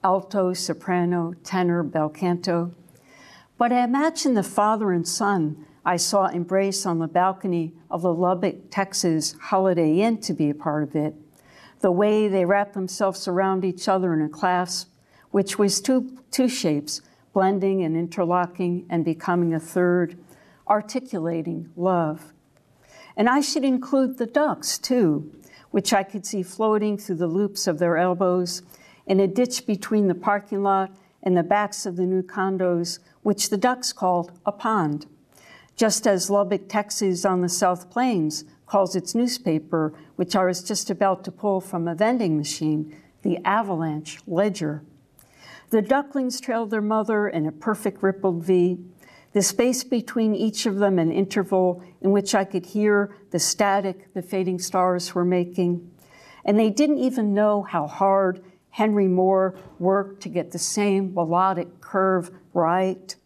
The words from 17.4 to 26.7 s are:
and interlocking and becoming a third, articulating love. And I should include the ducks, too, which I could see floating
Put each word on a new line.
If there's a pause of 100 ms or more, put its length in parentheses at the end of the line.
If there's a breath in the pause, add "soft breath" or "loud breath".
and
interlocking
and
becoming
a
third, (500 loud breath)
articulating
love. (840 loud breath)
And
I
should
include
the
ducks,
too, (400 loud breath)
which
I
could
see
floating